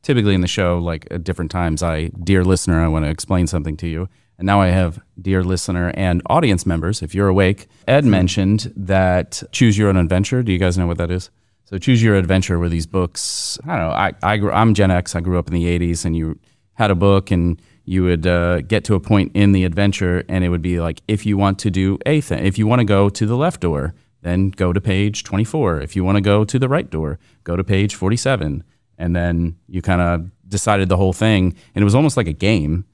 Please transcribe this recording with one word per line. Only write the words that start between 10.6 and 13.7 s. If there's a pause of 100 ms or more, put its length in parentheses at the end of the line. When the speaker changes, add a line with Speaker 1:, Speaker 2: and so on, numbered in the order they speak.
Speaker 1:
know
what
that
is? (360)
So
Choose
Your
Adventure
were
these
books.
I